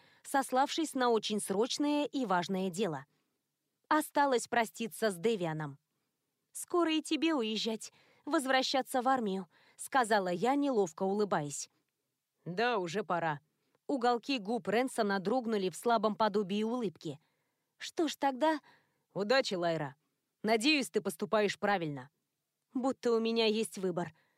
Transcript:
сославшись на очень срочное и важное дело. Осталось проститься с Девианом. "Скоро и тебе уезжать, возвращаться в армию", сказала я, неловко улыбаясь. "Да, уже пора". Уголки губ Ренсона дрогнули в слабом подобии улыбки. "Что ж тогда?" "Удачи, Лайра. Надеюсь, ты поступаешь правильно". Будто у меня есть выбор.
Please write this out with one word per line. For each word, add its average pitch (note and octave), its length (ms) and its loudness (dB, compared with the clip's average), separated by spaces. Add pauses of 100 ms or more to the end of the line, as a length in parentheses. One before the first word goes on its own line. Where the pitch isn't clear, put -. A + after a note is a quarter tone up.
(240)
сославшись C#4 720 0
на B3 160 2
очень G#3+ 300 0
срочное D4 640 0
и C4 200 -4
важное F#3 420 0
дело. D#3+ 380 -4 (840)
Осталось C#4+ 600 2
проститься A3+ 640 -2
с F3+ 40 -8
Девианом. E3 640 -2 (720)
"Скоро E4+ 420 0
и D#4 80 0
тебе D#4+ 320 0
уезжать, A3 600 -2 (320)
возвращаться C4 800 0
в A#3 60 0
армию", G#3 400 0 (280)
сказала G#3+ 520 0
я, F#3 280 0
неловко A#3 480 0
улыбаясь. F#3+ 640 -2 (760)
"Да, A3 340 0
уже F3+ 260 -4
пора". E3 360 -2 (460)
Уголки B3 520 0
губ G#3 280 -4
Ренсона G#3 540 0
дрогнули G#3+ 480 0
в E3 80 -10
слабом A3 400 2
подобии G#3 480 2
улыбки. G#3+ 560 -4 (580)
"Что - 300 -2
ж - 80 -8
тогда?" C#4+ 420 2 (560)
"Удачи, G#3+ 400 2
Лайра. E3 400 -2 (480)
Надеюсь, A#3 480 2
ты G#3+ 100 0
поступаешь G3+ 560 -2
правильно". D#3+ 540 -2 (640)
Будто B3 400 0
у A3+ 80 4
меня A3+ 260 2
есть G#3+ 320 0
выбор. F3 340 -2 (260)